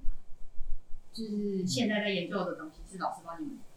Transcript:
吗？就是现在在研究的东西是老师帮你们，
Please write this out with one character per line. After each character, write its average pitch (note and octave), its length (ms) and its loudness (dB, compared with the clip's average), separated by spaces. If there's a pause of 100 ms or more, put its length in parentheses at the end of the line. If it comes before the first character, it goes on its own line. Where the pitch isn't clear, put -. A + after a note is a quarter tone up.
吗？ - 60 10 (1000)
就 A3+ 120 -6
是 G3+ 420 -2
现 A#3 220 0
在 G#3 140 2
在 G3+ 80 0
研 F3 180 -2
究 F#3 160 -2
的 - 120 -4
东 D4+ 140 -12
西 - 100 -20 (100)
是 F#3 80 -12
老 - 160 -4
师 - 100 -14
帮 E4+ 180 -10
你 D4 40 -6
们， A3+ 120 -10 (180)